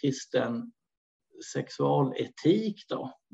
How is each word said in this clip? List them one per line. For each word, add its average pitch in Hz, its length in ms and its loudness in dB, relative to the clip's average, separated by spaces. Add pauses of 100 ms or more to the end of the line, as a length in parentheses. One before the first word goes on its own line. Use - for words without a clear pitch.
kristen 120 680 -2 (840)
sexualetik 143 1400 0
då? - 220 -6 (220)